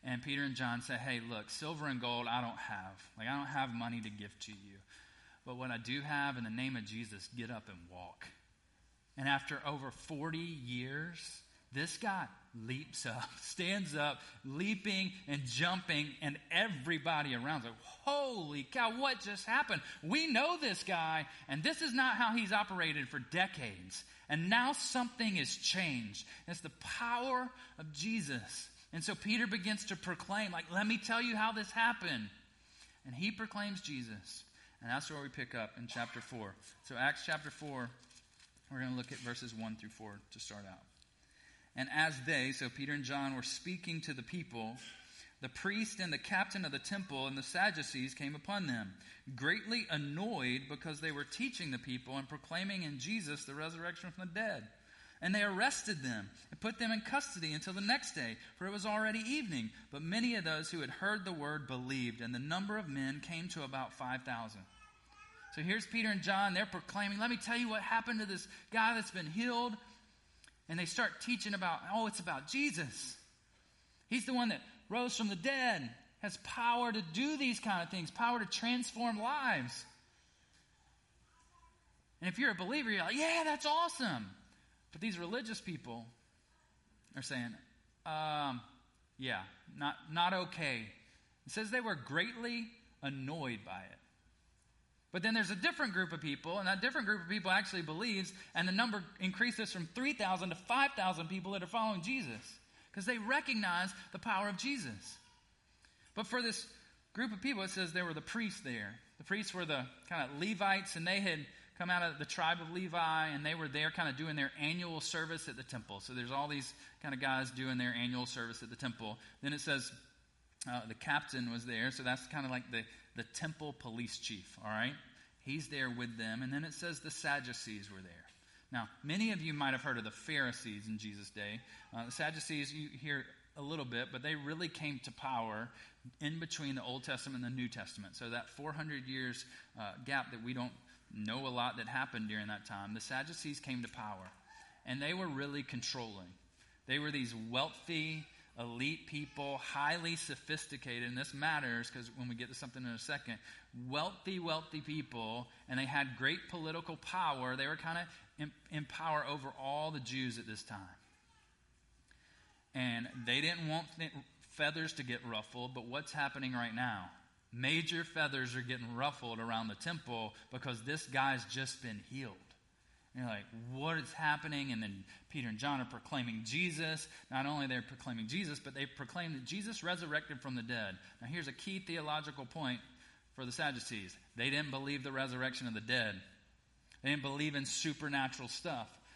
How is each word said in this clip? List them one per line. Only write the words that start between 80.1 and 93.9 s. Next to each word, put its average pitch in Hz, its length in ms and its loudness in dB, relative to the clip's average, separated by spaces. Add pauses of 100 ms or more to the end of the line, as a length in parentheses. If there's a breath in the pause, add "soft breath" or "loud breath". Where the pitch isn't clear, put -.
And 180 80 0
if 190 80 -4
you're 254 140 6
a - 20 2
believer, 220 360 0
you're 190 140 4
like, 214 120 2
"Yeah, 330 280 4
that's 302 220 2
awesome." 247 680 4 (580 soft breath)
But 156 80 -10
these 190 180 0
religious 220 420 -2
people 120 440 -6 (1120)
are 135 80 -4
saying, 120 340 -2 (480)
"Um, 151 560 2 (580)
yeah, 120 260 0 (320)
not, 147 360 -2
not 175 220 6
okay." 147 580 0 (540 loud breath)
It - 60 -10
says 214 180 -2
they 254 100 4
were 220 140 0
greatly 226 720 0 (320)
annoyed 131 640 -2
by 92 180 -8
it. - 160 -16 (1120)